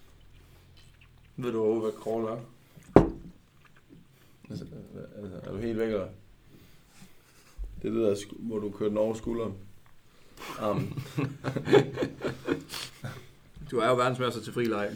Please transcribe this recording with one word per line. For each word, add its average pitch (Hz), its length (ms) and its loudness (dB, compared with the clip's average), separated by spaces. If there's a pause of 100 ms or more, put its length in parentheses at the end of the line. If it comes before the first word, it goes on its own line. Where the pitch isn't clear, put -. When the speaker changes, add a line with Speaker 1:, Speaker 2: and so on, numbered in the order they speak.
(1400)
Speaker 1:
Ved 123 140 -2
du 113 120 0
overhovedet, 110 200 4 (100)
hvad - 80 -16
crawl 113 240 0
er? 113 120 -2 (2000)
Speaker 2:
Altså, - 160 -8 (560)
altså, 95 220 -10
er 90 80 -8
du 95 60 -4
helt 110 220 0
væk, 113 80 4
eller? 101 200 0 (1700)
Det 107 100 -2
lyder, 110 240 4
sku-, - 240 -8
hvor 110 200 -4
du 104 100 -2
kører 107 200 -2
den 104 80 0
over 110 160 2
skulderen. 113 400 -4 (1040)
Armen. 104 340 0 (240)
Speaker 3:
<laughs> 139 80 2 (2500)
Du 123 80 0
er 110 80 4
jo 127 80 6
verdensmester 123 460 2
til 101 120 -10
fri 120 120 2
leg. 104 300 2